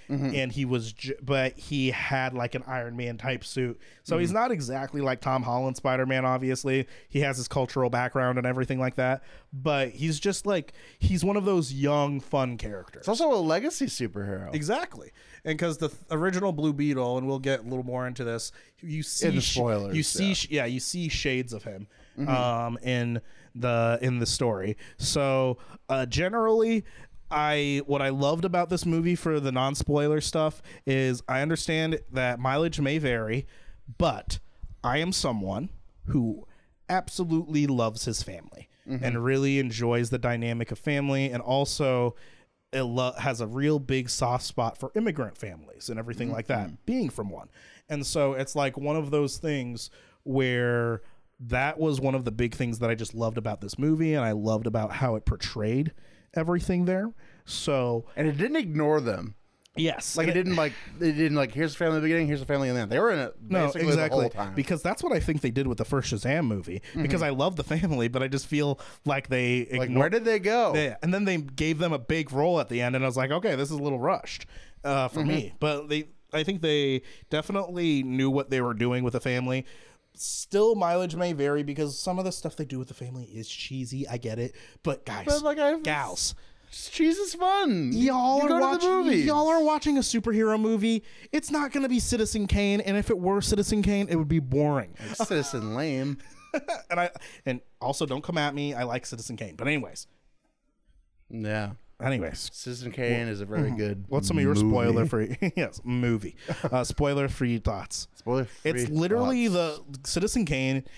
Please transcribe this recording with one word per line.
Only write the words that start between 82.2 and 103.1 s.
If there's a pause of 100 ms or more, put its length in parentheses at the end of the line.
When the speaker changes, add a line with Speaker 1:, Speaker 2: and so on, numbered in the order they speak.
Speaker 2:
the
stuff
they
do
with
the
family
is
cheesy.
I
get
it. (300)
But
guys,
Speaker 1:
But,
like,
I've
Speaker 2:
gals, (360)
Speaker 1:
cheese
is
fun.
Speaker 2:
y'all
Speaker 1:
You
Speaker 2:
are
Speaker 1:
go
to
the
Speaker 2:
watching,
Speaker 1:
movies.
Speaker 2:
y'all
are
watching
a
superhero
movie. (280)
It's
not
gonna
be
Citizen
Kane,
and
if
it
were
Citizen
Kane,
it
would
be
boring. (140)
Speaker 1:
It's
Citizen
Lame.
Speaker 2:
<laughs> (640)
And
I, (380)
and (200)
also
don't
come
at
me.
I
like
Citizen
Kane,
but
anyways. (1300)
Speaker 1:
Yeah. (280)
Speaker 2:
Anyways.
Speaker 1:
Citizen
Kane